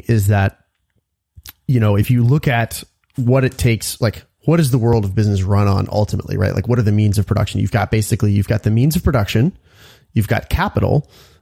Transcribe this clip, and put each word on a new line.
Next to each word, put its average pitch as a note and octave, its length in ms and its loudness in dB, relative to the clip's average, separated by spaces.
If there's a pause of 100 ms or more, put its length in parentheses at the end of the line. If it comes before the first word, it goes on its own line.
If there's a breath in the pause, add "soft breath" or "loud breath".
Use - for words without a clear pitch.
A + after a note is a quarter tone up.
is G#2+ 200 2
that, G2+ 380 0 (1040)
you B2+ 120 2
know, G#2 160 2
if G#2 140 0
you A#2+ 140 2
look C#3 240 2
at A#2 360 -2 (340)
what C3 260 2
it B2+ 140 -2
takes, - 440 -2
like, - 240 -4 (200)
what E3 140 2
is C#3+ 120 2
the C3 80 2
world A2+ 260 2
of F#2+ 80 -4
business G#2 300 0
run G2+ 240 2
on G2 240 0
ultimately, G#2 460 -4
right? F#2+ 180 -2
Like, - 120 -4
what A#2+ 120 0
are A#2 40 0
the G#2 100 2
means G#2 260 2
of G#2 80 -2
production? G2+ 320 -2
You've G2+ 140 -2
got, G2+ 180 -2
basically, G#2+ 400 0
you've G2+ 160 0
got A2+ 160 -2
the G#2+ 80 0
means C3 240 2
of F3 80 -2
production, B2 520 0 (580 soft breath)
you've A2 160 0
got - 200 -4
capital, - 640 -2 (300 soft breath)